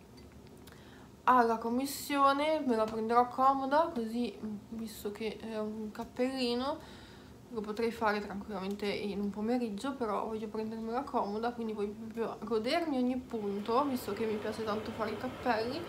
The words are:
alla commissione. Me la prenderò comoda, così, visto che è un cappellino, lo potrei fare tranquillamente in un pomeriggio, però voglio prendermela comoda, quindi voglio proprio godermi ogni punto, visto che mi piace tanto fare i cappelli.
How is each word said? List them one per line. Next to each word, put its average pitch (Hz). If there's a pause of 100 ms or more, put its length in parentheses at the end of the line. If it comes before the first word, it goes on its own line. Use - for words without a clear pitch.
(1300)
alla 233
commissione. 277
Me 254
la 220
prenderò 226
comoda, 269
così, 233 (360)
visto 220
che 214
è 220
un 214
cappellino, 254 (720)
lo 233
potrei 214
fare 208
tranquillamente 202
in 196
un 202
pomeriggio, 226
però 214
voglio 220
prendermela 226
comoda, 226
quindi 226
voglio 208
proprio 220
godermi 262
ogni 254
punto, 220
visto 254
che 220
mi 214
piace 214
tanto 214
fare 220
i 214
cappelli. 254